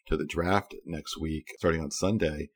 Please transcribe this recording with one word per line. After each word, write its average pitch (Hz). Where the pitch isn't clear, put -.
to 80
the 78
draft 87
next 78
week, 78
starting 80
on 71
Sunday, 87